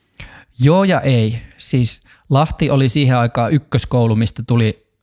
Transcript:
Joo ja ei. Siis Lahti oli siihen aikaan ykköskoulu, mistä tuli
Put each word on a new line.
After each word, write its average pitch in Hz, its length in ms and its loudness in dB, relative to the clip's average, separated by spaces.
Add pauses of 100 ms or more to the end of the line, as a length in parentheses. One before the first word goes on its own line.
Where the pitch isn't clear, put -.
(600)
Joo 160 240 4
ja 185 180 0
ei. 117 400 0 (160)
Siis - 440 -4 (280)
Lahti 143 400 0
oli 135 200 2
siihen 131 280 2
aikaan 117 340 -2
ykköskoulu, 123 640 0
mistä 113 320 -2
tuli 117 400 -2 (160)